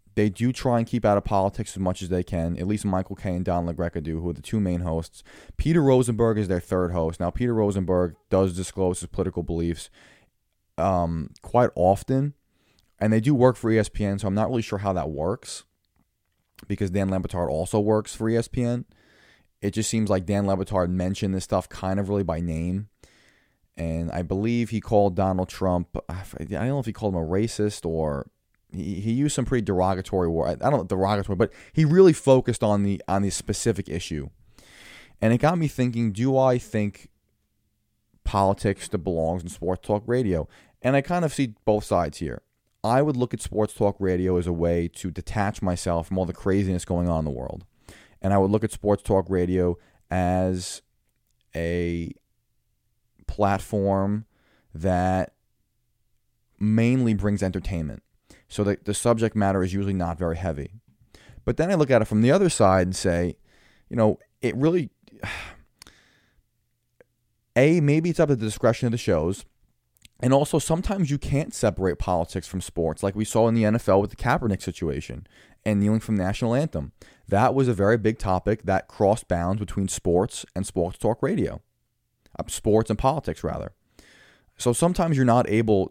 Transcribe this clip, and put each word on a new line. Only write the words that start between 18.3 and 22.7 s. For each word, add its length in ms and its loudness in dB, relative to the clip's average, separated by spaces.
S 100 -2
P 160 -4
N. 220 -4
It 100 -2
just 180 -2
seems 200 0
like 160 0
Dan 200 0
Le 100 0
Batard 340 0
mentioned 440 -2
this 100 -4
stuff 260 -2
kind 300 -4
of 80 -4
really 160 0
by 160 -4
name. 500 -4